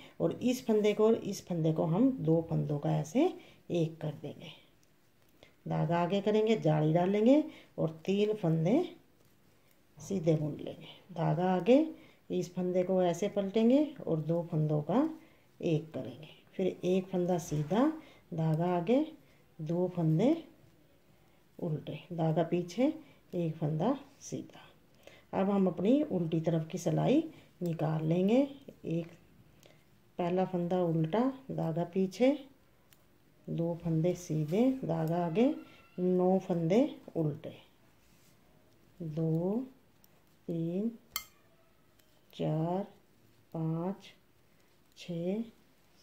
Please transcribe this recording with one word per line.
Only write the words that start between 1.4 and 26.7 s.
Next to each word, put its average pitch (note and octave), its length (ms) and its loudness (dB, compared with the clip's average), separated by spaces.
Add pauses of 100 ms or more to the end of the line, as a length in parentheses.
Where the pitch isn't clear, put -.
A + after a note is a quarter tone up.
फंदे D#3+ 260 0
को E3+ 120 0
हम F#3+ 240 2 (100)
दो D#3+ 300 2
फंदों D3 300 -2
का D#3+ 120 -2
ऐसे A#3 400 0 (400)
एक E3 260 -2
कर D#3 160 -6
देंगे, - 380 -14 (1120)
धागा D#3+ 320 0
आगे F3 240 0
करेंगे, G#3+ 360 2
जाली D#3 360 4
डालेंगे G#3 500 6 (340)
और D#3+ 120 0 (160)
तीन G#3 300 0
फंदे E3+ 480 2 (1160)
सीधे E3 380 2
बुन D3+ 200 -2
लेंगे, - 320 -12 (260)
धागा E3 400 2
आगे, A#3 320 6 (460)
इस F3+ 240 -4
फंदे F3+ 280 0
को F#3 200 2
ऐसे F3 260 0
पलटेंगे A3+ 540 4 (140)
और E3 220 -2
दो E3 220 -2 (100)
फंदों D3+ 320 0
का C4 260 0 (500)
एक D#3+ 340 -2
करेंगे, - 360 -12 (240)
फिर F#3 140 -2
एक F#3 400 -2
फंदा F3+ 320 -2
सीधा, F3+ 520 0 (400)
धागा D#3+ 460 0
आगे, A#3 280 2 (540)
दो E3+ 300 -2
फंदे F3 460 2 (1200)
उल्टे, D#3 400 -6 (140)
धागा D#3+ 300 0
पीछे, F3 500 0 (400)
एक E3+ 220 -2
फंदा D#3+ 420 0 (240)
सीधा। - 1200 -12
अब F#3+ 100 0
हम G3+ 180 2
अपनी F#3 360 2
उल्टी E3+ 380 -2
तरफ D#3+ 260 -2
की F3+ 120 -10